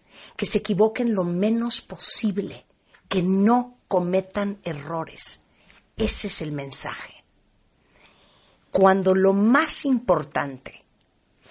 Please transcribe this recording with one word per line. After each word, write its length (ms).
que 120
se 120
equivoquen 540
lo 120
menos 560
posible, 840
que 140
no 540
cometan 760
errores." 800
Ese 320
es 140
el 100
mensaje. 720
Cuando 440
lo 180
más 520
importante 1000